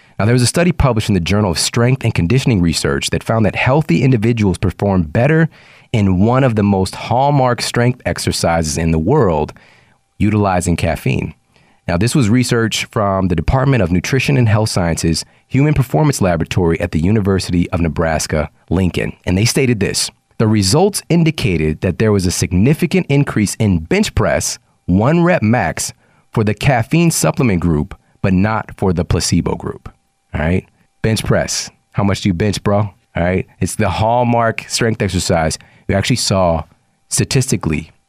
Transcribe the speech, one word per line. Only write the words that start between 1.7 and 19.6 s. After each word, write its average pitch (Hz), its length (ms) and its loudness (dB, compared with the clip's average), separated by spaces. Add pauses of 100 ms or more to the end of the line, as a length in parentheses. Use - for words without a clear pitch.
and 117 100 0
Conditioning 113 460 2
Research 76 520 -2
that 80 120 -4
found 113 220 0
that 98 100 0
healthy 156 460 0
individuals 113 560 2
perform 95 460 0
better 143 440 2 (440)
in 98 340 2
one 123 180 2
of 123 120 2
the 107 80 2
most 98 320 0
hallmark 127 680 0
strength 123 440 -2
exercises 82 720 -2
in 82 120 0
the 80 80 0
world, 90 540 0 (640)
utilizing 95 580 0
caffeine. 76 580 -2 (540)
Now, 87 100 0
this 107 180 0
was 127 140 2
research 117 560 0
from 95 420 0
the 87 80 0
Department 131 480 0
of 82 80 0
Nutrition 131 460 0
and 120 100 4
Health 107 220 2
Sciences 82 560 -2 (220)
Human 147 260 0
Performance 147 480 0
Laboratory 85 580 0
at 90 140 -4
the 78 60 0
University 95 720 0
of 87 100 -2
Nebraska, 80 680 -2 (200)
Lincoln. 82 460 -2 (100)
And 90 120 0
they 107 80 2
stated 123 340 0